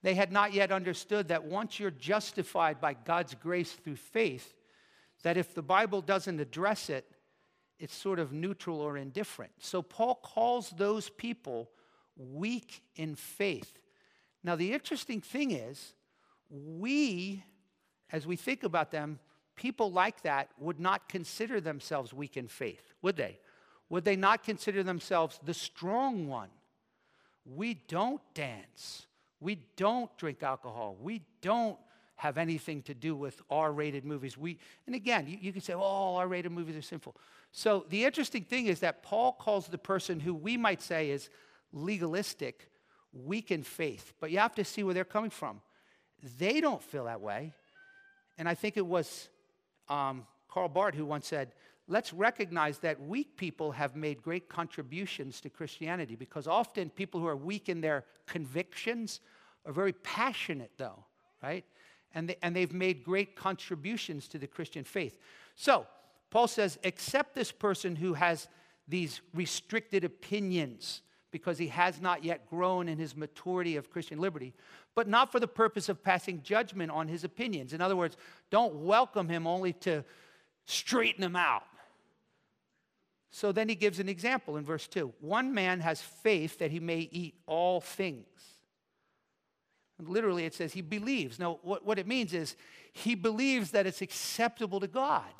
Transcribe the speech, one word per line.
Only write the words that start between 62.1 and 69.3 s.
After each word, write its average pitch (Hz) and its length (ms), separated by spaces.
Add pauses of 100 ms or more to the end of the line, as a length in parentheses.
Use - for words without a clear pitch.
And 165 140
they, 175 140
and 170 120
they've 180 180
made 185 300
great 190 320
contributions 180 920
to 160 100
the 139 80
Christian 151 380
faith. 165 340 (380)
So, - 300 (440)
Paul 233 160
says, 196 380
"Accept 269 500
this 247 180
person 185 440
who 170 180
has 165 340 (400)
these 160 320 (140)